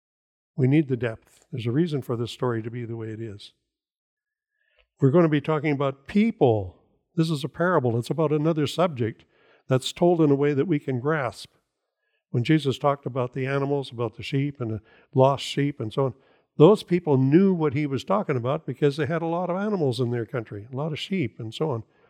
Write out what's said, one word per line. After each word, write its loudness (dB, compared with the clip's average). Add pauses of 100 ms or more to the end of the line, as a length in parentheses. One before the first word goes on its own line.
(560)
We 2
need 2
the -2
depth. -10
There's -8
a -2
reason -2
for -6
this -4
story -4
to -12
be -10
the -10
way -10
it -10
is. -14 (1500)
We're 4
gonna 6
be 0
talking -2
about -4
people. 0 (380)
This 0
is -4
a -6
parable. 0
It's -4
about 0
another 0
subject -2 (420)
that's 0
told 2
in 6
a 4
way 2
that 0
we 0
can -4
grasp. -4 (800)
When -2
Jesus 2
talked -2
about -4
the -6
animals, -4
about -6
the -14
sheep -4
and -4
the -6 (320)
lost 4
sheep -4
and -6
so 0
on, -4 (420)
those 8
people 2
knew 6
what 0
he -2
was -4
talking -2
about -4
because 0
they -2
had -2
a -4
lot -4
of -4
animals -2
in -2
their -2
country, -8
a -12
lot -6
of -8
sheep -4
and -10
so -4
on. -6 (260)